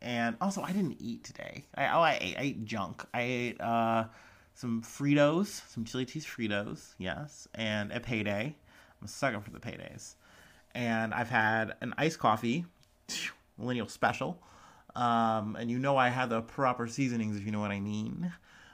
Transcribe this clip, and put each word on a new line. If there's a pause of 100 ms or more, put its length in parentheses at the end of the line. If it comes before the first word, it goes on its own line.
and
also,
I
didn't
eat
today. (100)
I,
oh,
I
ate,
I
ate
junk.
I
ate,
uh, (500)
some
Fritos,
some
chili
cheese
Fritos,
yes,
and
a
payday. (460)
I'm
a
sucker
for
the
paydays. (600)
And
I've
had
an
iced
coffee, (920)
millennial
special, (520)
um,
and
you
know
I
had
the
proper
seasonings,
if
you
know
what
I
mean. (420)